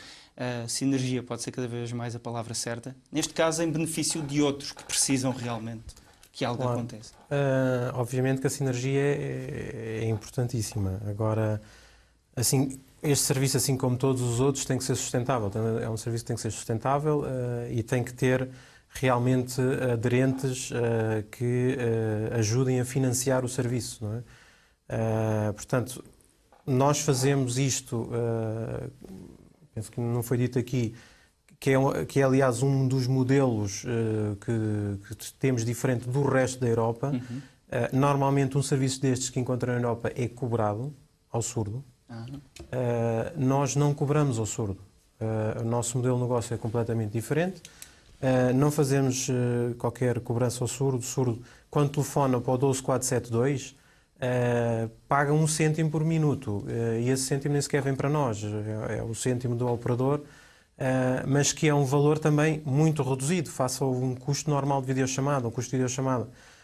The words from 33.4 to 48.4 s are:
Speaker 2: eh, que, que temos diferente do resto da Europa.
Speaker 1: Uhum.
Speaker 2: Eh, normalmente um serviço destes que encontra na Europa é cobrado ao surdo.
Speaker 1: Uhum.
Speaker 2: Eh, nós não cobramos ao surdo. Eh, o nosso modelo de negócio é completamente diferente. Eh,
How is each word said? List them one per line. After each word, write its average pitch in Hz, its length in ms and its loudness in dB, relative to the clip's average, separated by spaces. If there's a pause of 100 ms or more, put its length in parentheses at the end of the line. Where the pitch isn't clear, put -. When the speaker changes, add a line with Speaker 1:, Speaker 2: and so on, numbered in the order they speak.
Speaker 2:
eh, 110 580 0
que, 104 720 -2
que - 200 -16
temos 127 280 0
diferente 117 460 -2
do 139 180 0
resto 131 320 2
da 127 80 0
Europa. 113 420 0
Speaker 1:
Uhum. 127 320 -4 (300)
Speaker 2:
Eh, 120 220 -2
normalmente 139 640 2
um 139 60 2
serviço 131 380 0
destes 127 280 0
que - 100 -4
encontra 123 340 -2
na 120 60 0
Europa 117 360 -2
é 123 120 -2
cobrado 113 640 -2 (380)
ao 120 100 0
surdo. 113 420 -4 (260)
Speaker 1:
Uhum. 123 320 -12 (300)
Speaker 2:
Eh, 120 640 0
nós 135 400 2
não 147 160 4
cobramos 147 460 2
ao 110 60 0
surdo. 101 340 -4 (400)
Eh, 110 420 -2
o - 20 -2
nosso 120 340 -2
modelo 123 200 2
de 123 60 0
negócio 120 300 0
é 110 40 -4
completamente 113 560 -2
diferente. 151 480 -2 (580)
Eh, 127 340 4